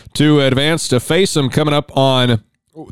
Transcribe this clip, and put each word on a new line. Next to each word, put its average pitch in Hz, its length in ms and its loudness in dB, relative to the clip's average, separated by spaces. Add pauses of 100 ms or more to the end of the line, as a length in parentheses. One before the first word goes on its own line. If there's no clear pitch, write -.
(120)
to 147 280 2
advance 139 480 -2
to 123 120 0
face 185 380 -2
'em 135 100 0
coming 151 240 -2
up 147 240 -4
on 127 460 2 (500)